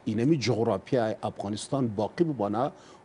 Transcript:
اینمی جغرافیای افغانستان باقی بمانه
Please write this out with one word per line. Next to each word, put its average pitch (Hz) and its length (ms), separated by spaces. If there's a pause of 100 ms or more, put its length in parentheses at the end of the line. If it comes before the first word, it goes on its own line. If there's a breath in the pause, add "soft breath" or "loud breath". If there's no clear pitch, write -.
اینمی 120 320
جغرافیای 110 840
افغانستان 107 640
باقی 107 360
بمانه 123 480 (340 loud breath)